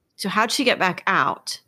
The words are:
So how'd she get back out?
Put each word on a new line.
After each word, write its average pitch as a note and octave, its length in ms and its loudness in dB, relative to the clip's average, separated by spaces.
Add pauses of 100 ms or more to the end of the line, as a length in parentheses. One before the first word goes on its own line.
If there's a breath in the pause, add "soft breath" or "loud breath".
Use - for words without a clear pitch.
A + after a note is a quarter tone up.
(160)
So G3 140 -6
how'd A3 200 0
she C#4+ 140 0
get A#3 140 2
back F3+ 280 0
out? D3+ 600 0